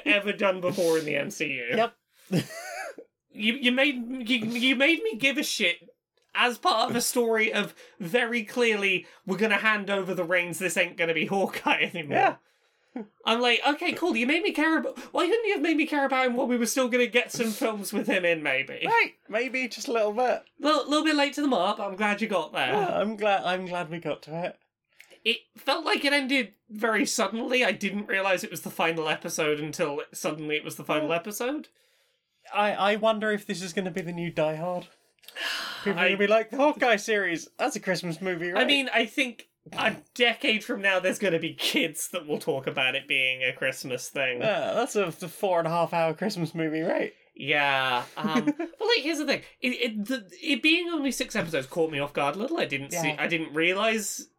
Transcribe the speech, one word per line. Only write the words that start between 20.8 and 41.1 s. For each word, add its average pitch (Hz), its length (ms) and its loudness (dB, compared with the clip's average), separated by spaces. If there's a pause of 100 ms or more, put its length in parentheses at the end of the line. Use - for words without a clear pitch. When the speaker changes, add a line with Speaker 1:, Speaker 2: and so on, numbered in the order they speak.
Speaker 1:
little 302 140 2
bit 311 140 2
late 285 160 2
to 294 80 -2
the 294 60 2
mark, 202 300 2
but 202 120 -4
I'm 185 80 -8
glad 208 240 0
you 220 80 -2
got 175 240 -2
there. - 180 0
Speaker 2:
Yeah, - 260 2
I'm 208 200 -2
glad, 202 260 2
I'm 185 220 -2
glad 175 240 -6
we 170 100 -8
got 160 240 -6
to 165 220 -6
it. - 120 -8 (680)
Speaker 1:
It 226 120 0 (200)
felt 311 260 -2
like 311 220 0
it 277 80 4
ended 269 400 0 (160)
very 220 360 0
suddenly. 240 600 0
I 190 80 2
didn't 202 340 -4
realise 190 380 0
it - 60 -10
was 160 100 -10
the 185 80 -8
final 165 400 0
episode 156 500 0
until 151 420 -2 (120)
suddenly 151 420 -4
it 151 80 -4
was 156 140 -10
the 151 80 -12
final 151 240 0
Speaker 2:
Yeah. 165 60 2
Speaker 1:
episode. 240 520 -4 (840)
Speaker 2:
I, 208 200 2
I 202 240 2
wonder 214 340 2
if 208 160 -2
this 180 160 -4
is 180 100 -10
gonna 185 180 -2
be 185 100 -4
the 170 120 -6
new 175 180 -4
Die 156 240 0
Hard. 175 320 -4 (960)
People 190 160 0
are 180 40 4
Speaker 1:
I 180 60 6
Speaker 2:
gonna 196 80 2
be 202 100 4
like, 214 240 4
"The - 60 -6
Hawkeye 277 400 4
series, 196 600 0
that's 277 180 0
a 208 40 -6
Christmas 175 420 -4
movie, 175 300 -2
right?" 185 120 2
Speaker 1:
I - 20 4
mean, 277 280 2
I 233 140 2
think 247 400 -4 (280)
a 226 200 0 (180)
decade 226 500 0
from - 160 -4
now, 196 200 2
there's 185 180 0